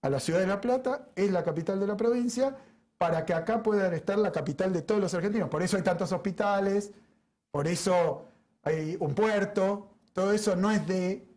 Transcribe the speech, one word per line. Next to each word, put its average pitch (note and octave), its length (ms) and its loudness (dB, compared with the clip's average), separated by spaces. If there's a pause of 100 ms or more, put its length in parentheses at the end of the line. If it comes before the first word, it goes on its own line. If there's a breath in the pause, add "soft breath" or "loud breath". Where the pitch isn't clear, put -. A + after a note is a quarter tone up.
a C#3 80 0
la C#3 100 0
Ciudad D#3+ 200 0
de F#3 80 2
la G3 120 -2
Plata, B3+ 560 -2
es G3 160 2
la F3 120 0
capital E3+ 360 -2
de G3+ 60 0
la G3+ 100 -2
provincia, A#3+ 640 0 (400 loud breath)
para E3 280 0
que E3+ 100 0
acá G#3 260 0
pueda G3+ 340 2
estar G3 220 -2
la G#3 140 2
capital D3+ 420 -2
de F#3+ 80 0
todos G#3+ 180 0
los F#3 140 0
argentinos. G3 360 0
Por D3+ 120 -2
eso F#3 160 0
hay F3+ 60 0
tantos F3+ 280 0
hospitales, G3 800 0 (640 loud breath)
por D3 160 -2
eso F3 580 2 (380 loud breath)
hay D#3+ 360 -2
un C#3+ 140 -2
puerto, G3+ 760 0 (240)
todo G3 180 0
eso G#3 240 2
no G3 160 2
es F#3+ 160 2
de F#3 500 -2